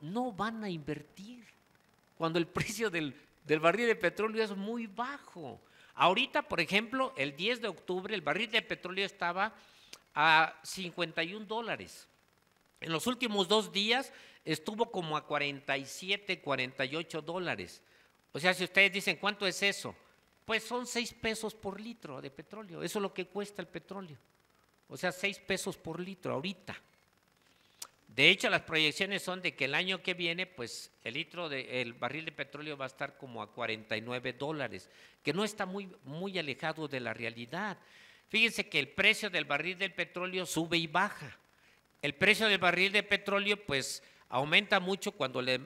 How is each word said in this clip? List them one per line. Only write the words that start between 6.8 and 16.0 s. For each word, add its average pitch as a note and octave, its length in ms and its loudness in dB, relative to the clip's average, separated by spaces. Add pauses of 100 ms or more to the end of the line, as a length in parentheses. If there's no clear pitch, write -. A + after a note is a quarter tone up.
el C#3+ 180 0
diez G#3+ 280 -2
de A3+ 60 -2
octubre F#3 460 -4
el F#3+ 60 -2
barril E3+ 300 0
de A3 100 4
petróleo F#3+ 460 -4
estaba F#3 480 -2 (600)
a D#3 480 8
cincuenta E3+ 600 -4
y F3 120 -4
un G#3+ 140 -10
dólares. G3 600 -6 (720)
En E3 120 -4
los D#3 140 0
últimos A3+ 420 2
dos G#3 240 4
días A3+ 400 2 (320)
estuvo G#3+ 460 -2
como D#3+ 260 -2
a C#3+ 100 -4
cuarenta C#3+ 520 0
y C3+ 80 -8
siete, F#3+ 540 -4